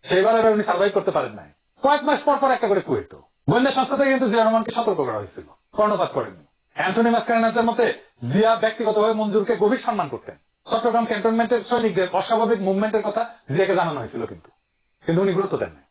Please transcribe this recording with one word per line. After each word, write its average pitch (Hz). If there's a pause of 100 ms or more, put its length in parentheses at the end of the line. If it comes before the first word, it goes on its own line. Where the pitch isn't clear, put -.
সেইবার 214
এবার 220
উনি 208
সার্ভাইভ 196
করতে 196
পারেন 127
নাই। - (340)
কয়েক 285
মাস 294
পর 277
পর 269
একটা 240
করে 190
কু 143
হইতো। - (280)
গোয়েন্দা 254
সংস্থা 269
থেকে 277
কিন্তু 262
জিয়া 220
রহমানকে 226
সতর্ক 226
করা 120
হয়েছিল, - (280)
কর্ণপাত 208
করেননি। - (280)
অ্যান্থনি 214
মাসকারেনাসের 226
মতে 226 (400)
জিয়া 220
ব্যক্তিগতভাবে 220
মঞ্জুরকে 214
গভীর 208
সম্মান 190
করতেন। - (360)
চট্টগ্রাম 233
ক্যান্টনমেন্টের 226
সৈনিকদের 202
অস্বাভাবিক 214
মুভমেন্টের 208
কথা 226 (240)
জিয়াকে 190
জানানো 165
হয়েছিল 113
কিন্তু, - (540)
কিন্তু 170
উনি 196
গুরুত্ব 185
দেন 98
নাই। -